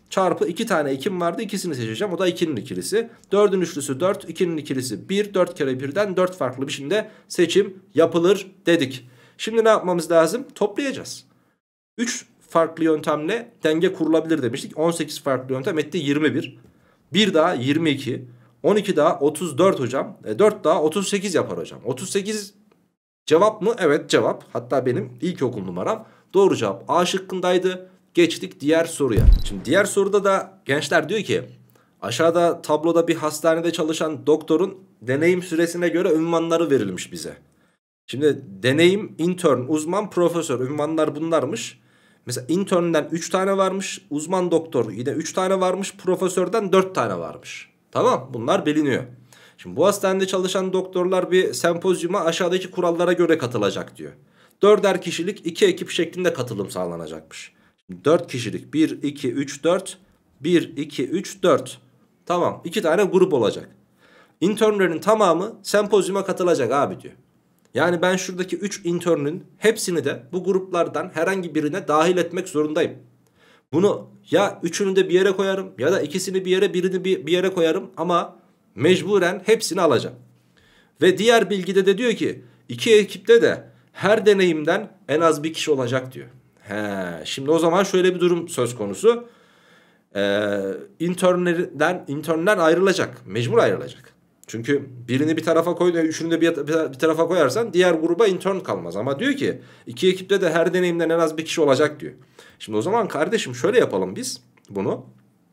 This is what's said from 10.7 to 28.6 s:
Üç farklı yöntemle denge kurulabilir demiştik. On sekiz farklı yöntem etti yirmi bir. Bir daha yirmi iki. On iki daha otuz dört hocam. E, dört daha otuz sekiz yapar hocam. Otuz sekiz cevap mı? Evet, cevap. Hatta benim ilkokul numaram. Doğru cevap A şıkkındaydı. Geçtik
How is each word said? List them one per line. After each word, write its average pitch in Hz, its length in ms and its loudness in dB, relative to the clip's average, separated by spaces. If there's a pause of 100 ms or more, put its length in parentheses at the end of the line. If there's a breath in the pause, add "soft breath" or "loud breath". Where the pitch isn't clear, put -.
Üç - 280 -6 (220)
farklı 160 360 0
yöntemle 160 680 -2 (100)
denge 160 300 2
kurulabilir 160 500 0
demiştik. 120 360 -6
On 165 120 2
sekiz 160 320 -6
farklı 131 320 -4
yöntem 147 240 -4
etti 151 200 -4
yirmi 143 360 0
bir. - 240 -8 (540 soft breath)
Bir 190 220 2
daha 165 200 4
yirmi 147 360 0
iki. 131 340 -6 (380 loud breath)
On 190 140 2
iki 196 200 0
daha 147 220 2
otuz 147 400 -2
dört 180 220 4
hocam. 139 440 -4
E, 110 140 -4
dört 208 260 4
daha 156 180 4
otuz 170 260 0
sekiz 196 260 -2
yapar 104 240 0
hocam. 73 260 -10
Otuz 131 260 -6
sekiz 202 440 -4 (720)
cevap 180 360 4
mı? 226 160 0
Evet, 156 320 0
cevap. 139 420 2
Hatta 127 340 -2
benim 127 340 -2
ilkokul 135 420 -4
numaram. 92 440 -6 (280 loud breath)
Doğru 185 220 6
cevap 101 320 -4
A 170 180 2
şıkkındaydı. 180 840 -2 (260 loud breath)
Geçtik - 460 0